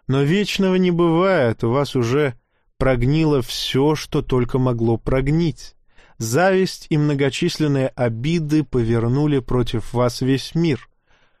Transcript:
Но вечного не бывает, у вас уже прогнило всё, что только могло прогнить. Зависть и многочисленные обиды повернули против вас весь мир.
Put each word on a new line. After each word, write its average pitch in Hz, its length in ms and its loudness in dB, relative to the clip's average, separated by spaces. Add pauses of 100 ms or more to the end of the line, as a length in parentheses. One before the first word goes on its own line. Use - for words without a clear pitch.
Но 135 160 0
вечного 185 520 0
не 185 160 2
бывает, 170 720 2
у 117 80 0
вас 139 240 0
уже 131 380 0 (440)
прогнило 135 640 2
всё, 143 540 -2
что - 260 -4
только 123 380 0
могло 117 380 0
прогнить. 143 800 -2 (440)
Зависть 180 720 0
и 160 80 2
многочисленные 143 920 0
обиды 147 720 -2
повернули 120 760 0
против 120 560 -2
вас 120 280 -2
весь 131 340 -2
мир. 160 340 -2 (520)